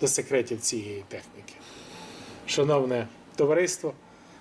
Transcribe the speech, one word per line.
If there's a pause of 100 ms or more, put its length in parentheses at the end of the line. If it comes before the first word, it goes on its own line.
до
секретів
цієї
техніки. (920)
Шановне (280)
товариство, (480)